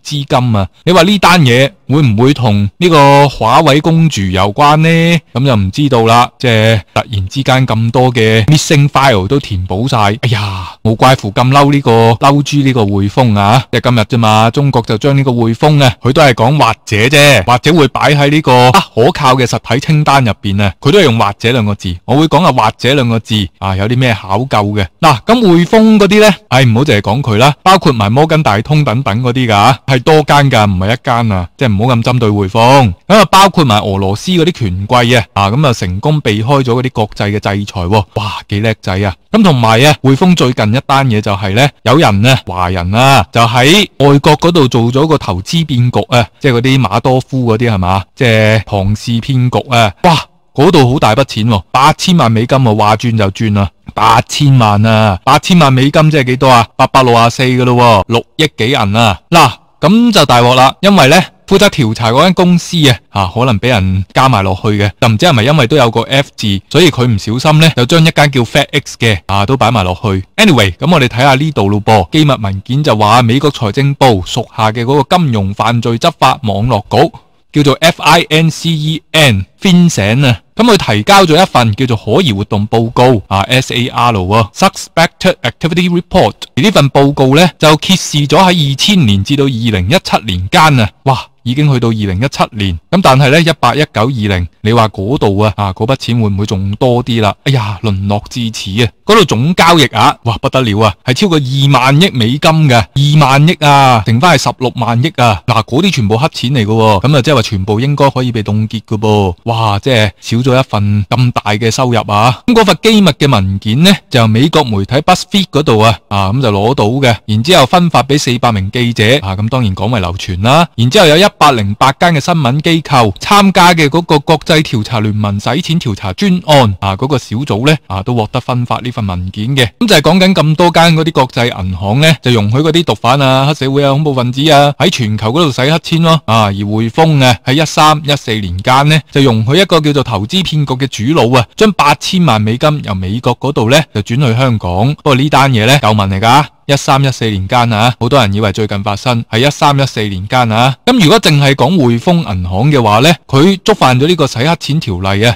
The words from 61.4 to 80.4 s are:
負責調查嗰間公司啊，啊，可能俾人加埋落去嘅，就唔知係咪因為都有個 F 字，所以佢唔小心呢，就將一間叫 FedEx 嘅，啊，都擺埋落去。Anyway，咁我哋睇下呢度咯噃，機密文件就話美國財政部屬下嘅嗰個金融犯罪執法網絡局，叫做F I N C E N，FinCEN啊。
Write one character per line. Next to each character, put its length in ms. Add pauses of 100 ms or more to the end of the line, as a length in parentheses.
負 120
責 120
調 240
查 180
嗰 100
間 120
公 240
司 180 (120)
啊， 80 (140)
啊， 240
可 100
能 140
俾 100
人 360 (100)
加 140
埋 160
落 100
去 140
嘅， 200 (120)
就 80
唔 100
知 80
係 60
咪 120
因 120
為 100
都 100
有 140
個 120
F 340
字， 240 (100)
所 100
以 100
佢 160
唔 120
小 180 (140)
心 100
呢， 160
就 100
將 140
一 100
間 200
叫 120
FedEx 400 (180)
嘅， 260
啊， 200
都 100
擺 140
埋 120
落 120
去。 280 (140)
Anyway， 400
咁 160
我 80
哋 80
睇 100
下 160
呢 180
度 160
咯 160
噃， 280
機 120
密 100
文 300
件 200
就 120
話 260
美 180
國 100
財 220
政 220
部 300
屬 200 (120)
下 140
嘅 140
嗰 180
個 140
金 160
融 220
犯 280
罪 160
執 200
法 260
網 240
絡 140 (720)
局， 100
叫 0 (100)
做 80
F 220
I 260
N 200
C 220
E 320 (560)
N，FinCEN 680
啊。 140 (140)